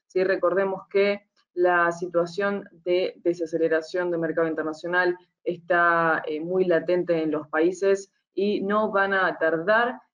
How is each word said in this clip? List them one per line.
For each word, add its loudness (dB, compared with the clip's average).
¿Sí? 0
Recordemos 0
que 0
la 2
situación -4
de 0
desaceleración 0
del -2
mercado 0
internacional -2
está, 0
eh, -6
muy 0
latente 0
en -2
los -4
países 0
y 0
no 0
van 0
a 0
tardar 0